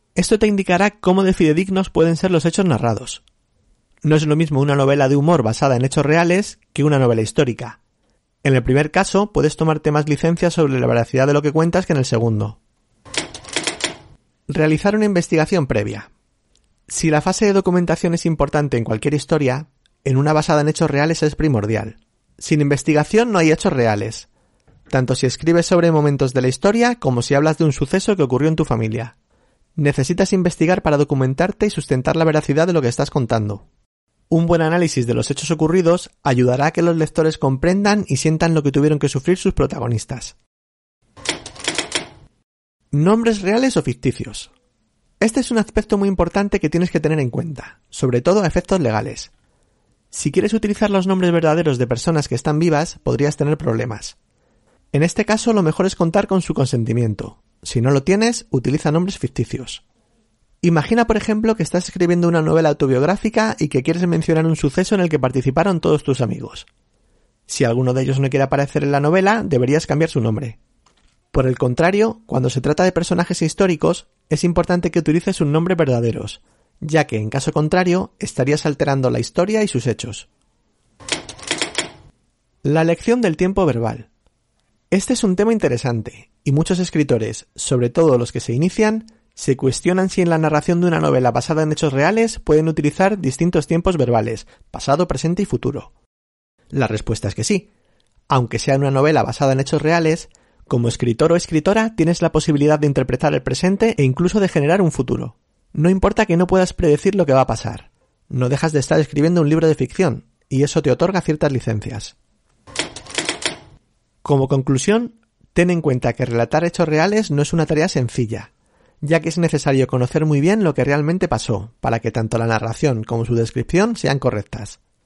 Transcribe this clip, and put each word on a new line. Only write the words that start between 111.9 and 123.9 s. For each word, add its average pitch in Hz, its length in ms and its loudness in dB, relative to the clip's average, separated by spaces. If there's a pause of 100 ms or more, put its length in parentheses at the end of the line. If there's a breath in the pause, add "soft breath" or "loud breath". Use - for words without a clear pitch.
Como 135 260 2
conclusión, 143 720 0 (320)
ten 175 180 2
en 170 120 0
cuenta 127 320 0
que 127 120 -4
relatar 120 380 0
hechos 170 240 -2
reales 185 420 0
no 147 120 0
es - 100 -4
una 165 140 2
tarea 156 200 0
sencilla, 113 640 -4 (480)
ya 160 200 0
que 165 80 -6
es 165 100 -6
necesario 143 480 0
conocer 131 400 0
muy 147 140 2
bien 196 240 2
lo 156 100 0
que 127 80 0
realmente 151 460 0
pasó, 110 500 -4
para 113 220 -2
que 113 100 -4
tanto 113 280 -2
la 113 80 -2
narración 113 580 -2
como 117 200 -4
su 120 120 -2
descripción 160 580 0